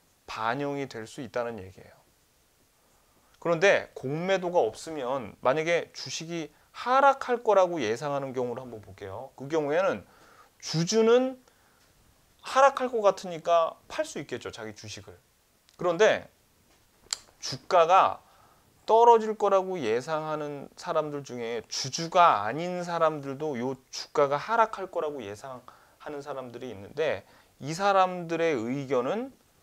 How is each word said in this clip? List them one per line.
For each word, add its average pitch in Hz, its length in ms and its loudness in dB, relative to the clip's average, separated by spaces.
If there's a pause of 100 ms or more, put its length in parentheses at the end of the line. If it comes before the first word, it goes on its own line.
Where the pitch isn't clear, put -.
(260)
반영이 139 640 -4
될 - 180 -12
수 - 160 -14
있다는 117 360 -6
얘기예요. - 400 -20 (1400)
그런데 165 560 2
공매도가 175 640 -2
없으면 131 840 -4
만약에 156 520 0
주식이 160 600 -10 (200)
하락할 262 680 2
거라고 185 380 4
예상하는 135 520 -2
경우를 123 300 -4
한번 117 180 -14
볼게요. 98 560 -14
그 135 120 -12
경우에는 151 560 0 (560)
주주는 226 800 2 (1000)
하락할 269 480 4
것 240 120 -2
같으니까 170 760 2 (120)
팔 - 160 -4
수 302 160 -10
있겠죠, 117 300 -10
자기 110 240 -14
주식을. 101 420 -16 (600)
그런데 170 520 2 (1120)
주가가 165 840 4 (640)
떨어질 220 500 6
거라고 190 440 0
예상하는 147 960 -4
사람들 151 480 -4
중에 120 440 -8
주주가 165 760 2
아닌 175 380 -4
사람들도 156 800 -2
요 131 140 -4 (160)
주가가 143 460 0
하락할 214 540 -2
거라고 151 320 -6
예상하는 127 1000 -14
사람들이 127 480 -12
있는데 107 540 -4 (360)
이 147 140 -8
사람들의 180 800 2
의견은 135 800 -2 (300)